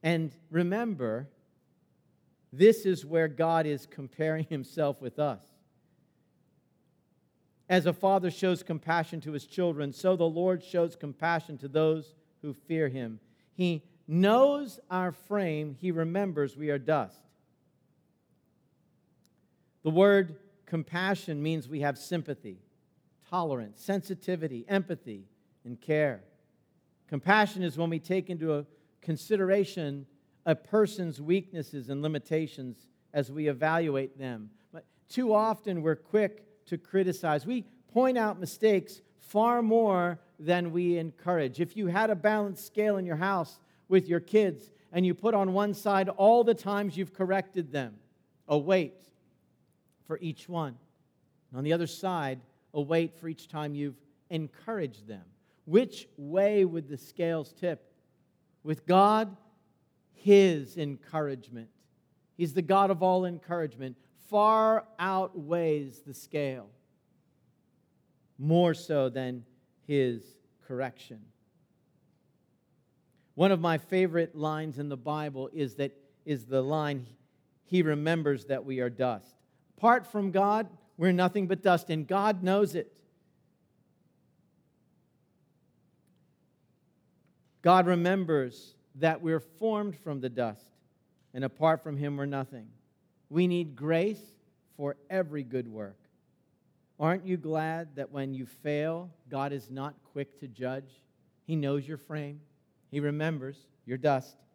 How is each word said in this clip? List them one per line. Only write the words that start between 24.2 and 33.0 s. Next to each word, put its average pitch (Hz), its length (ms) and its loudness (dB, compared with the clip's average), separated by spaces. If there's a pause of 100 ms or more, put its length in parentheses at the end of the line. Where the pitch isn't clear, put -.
empathy, 139 600 -6 (360)
and 120 140 -12
care. 143 460 0 (840)
Compassion 196 540 2
is 160 140 -4
when 165 140 -2
we 165 80 -2
take 185 320 -4
into 160 240 -2
a 147 120 -4 (360)
consideration 180 1040 -2 (400)
a 165 80 4
person's 190 680 -2
weaknesses 160 680 -4
and 139 100 -6
limitations 151 840 -6 (260)